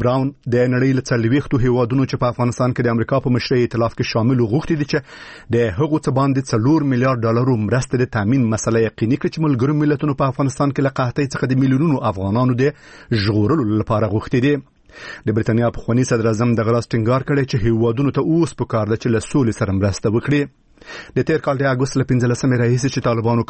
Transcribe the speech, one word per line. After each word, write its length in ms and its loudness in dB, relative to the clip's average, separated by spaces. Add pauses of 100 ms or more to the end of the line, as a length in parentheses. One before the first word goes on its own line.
براون 280 2 (240)
د 200 2
نړۍ 260 2
له 100 -2
څلوېښتو 560 0
هیوادونو 460 2
چې 100 -4
په 120 2
افغانستان 420 -2
کې 120 0
د 80 2
امریکا 300 0
په 120 0
مشرۍ 280 2
ائتلاف 320 -2
کې 160 -4
شامل 260 2 (140)
غوښتي 280 0
دي 120 -2
چې 60 0 (580)
د 220 2
هغو 260 0
څه 140 0
باندې 220 0 (120)
څلور 400 2
میلیارډ 340 0
ډالرو 380 2
مرستې 380 0
د 160 -2
تامین 340 2
مسله 320 0
یقیني 320 -2
کړي، 160 -4
چې 140 -4
ملګرو 340 0
ملتونو 400 0
په 140 0
افغانستان 400 -2
کې 120 0
له 140 -4
قحطۍ 320 0
څخه 180 -2
د 120 2
میلیونونو 500 2
افغانانو 480 0
د 20 2 (600)
ژغورلو 420 2 (160)
لپاره 320 0
غوښتي 320 -2
دي. 80 4 (720)
د 100 0
بریتانیا 380 2
پخوانی 380 0
صدر 180 2
اعظم 320 2
دغه 160 2
راز 160 -4
ټینګار 340 0
کړی 220 0
چې 60 0 (100)
هیوادونو 500 0
ته 60 2
اوس 400 0
پکار 300 -2
ده 100 2
چې 120 -2
له 140 0
سولې 320 0
سره 200 0
مرسته 340 0
وکړي. 280 0 (720)
د 120 2
تیر 160 0
کال 140 0
د 100 0
اګوست 300 -2
له 120 0
پنځلسمې 520 2
راهیسې 320 2
چې 120 -4
طالبانو 440 0